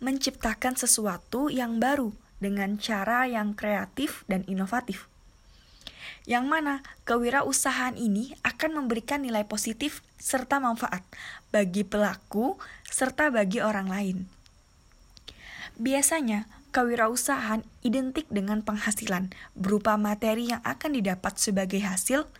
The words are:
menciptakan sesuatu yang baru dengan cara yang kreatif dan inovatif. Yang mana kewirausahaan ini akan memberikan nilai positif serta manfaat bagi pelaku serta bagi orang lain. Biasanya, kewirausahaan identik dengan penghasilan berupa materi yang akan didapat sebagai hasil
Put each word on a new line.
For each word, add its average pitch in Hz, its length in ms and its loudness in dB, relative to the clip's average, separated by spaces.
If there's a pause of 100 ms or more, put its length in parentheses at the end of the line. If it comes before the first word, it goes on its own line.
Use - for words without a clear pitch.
menciptakan 254 720 -2
sesuatu 220 720 0
yang 233 320 0
baru 254 320 2 (240)
dengan 202 400 0
cara 226 480 0
yang 214 320 -2
kreatif 208 720 -2
dan 190 160 0
inovatif. 190 640 -4 (1200)
Yang 240 160 2
mana 285 400 0 (240)
kewirausahaan 254 880 2
ini 214 480 0
akan 311 400 -2
memberikan 240 400 -2
nilai 214 240 -2
positif 226 560 -4 (160)
serta 269 400 0
manfaat 233 400 -2 (480)
bagi 202 320 4
pelaku 208 800 0 (240)
serta 269 480 2
bagi 208 320 2
orang 196 240 0
lain. 190 300 -2 (1600)
Biasanya, 262 640 2 (320)
kewirausahaan 240 880 2 (240)
identik 262 400 0
dengan 208 320 0
penghasilan 208 720 -2 (240)
berupa 208 400 2
materi 220 560 0
yang 233 160 -4
akan 262 240 -2
didapat 196 480 0
sebagai 190 400 0
hasil 208 480 0 (120)